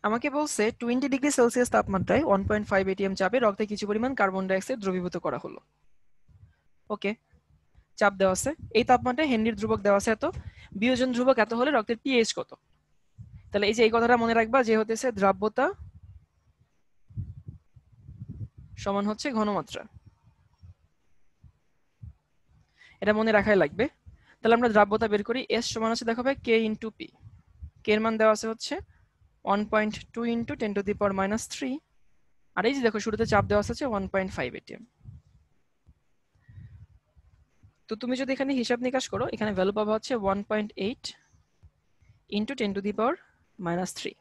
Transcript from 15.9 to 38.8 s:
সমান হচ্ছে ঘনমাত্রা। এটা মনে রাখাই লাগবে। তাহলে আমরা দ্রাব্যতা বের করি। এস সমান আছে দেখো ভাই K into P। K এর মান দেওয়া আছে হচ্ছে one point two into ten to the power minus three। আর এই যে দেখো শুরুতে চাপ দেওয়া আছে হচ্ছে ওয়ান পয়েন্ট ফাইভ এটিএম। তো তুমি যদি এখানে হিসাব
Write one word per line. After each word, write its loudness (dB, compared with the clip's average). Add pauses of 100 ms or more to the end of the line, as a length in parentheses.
সমান -2
হচ্ছে -6 (120)
ঘনমাত্রা। -2 (3250)
এটা 2
মনে 2
রাখাই 6
লাগবে। 0 (540)
তাহলে 6
আমরা 2
দ্রাব্যতা 4
বের 2
করি। -2 (160)
এস -2
সমান -2
আছে -6
দেখো -2
ভাই 0 (100)
K -4 (200)
into -6 (100)
P। -18 (840)
K -4
এর 2
মান 2
দেওয়া 6
আছে -6
হচ্ছে -8 (760)
one 0
point 2 (180)
two -6 (100)
into -6
ten -2
to -2
the -2
power 2
minus -2 (120)
three। -6 (800)
আর 0
এই 2
যে -2
দেখো 0
শুরুতে 0
চাপ 4
দেওয়া 4
আছে -6
হচ্ছে -6
ওয়ান -2
পয়েন্ট -2
ফাইভ -4 (100)
এটিএম। -18 (3000)
তো -6
তুমি -2
যদি -2
এখানে -2
হিসাব 0